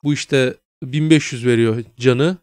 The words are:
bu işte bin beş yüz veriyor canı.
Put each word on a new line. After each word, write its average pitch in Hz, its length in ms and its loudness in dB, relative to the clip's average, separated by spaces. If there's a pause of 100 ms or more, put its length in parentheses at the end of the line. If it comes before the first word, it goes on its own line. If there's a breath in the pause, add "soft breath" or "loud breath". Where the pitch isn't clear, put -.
bu 147 100 -2
işte 131 400 -2 (300)
bin 147 260 -4
beş 156 240 2
yüz 120 120 -8
veriyor 117 380 0 (160)
canı. 131 440 0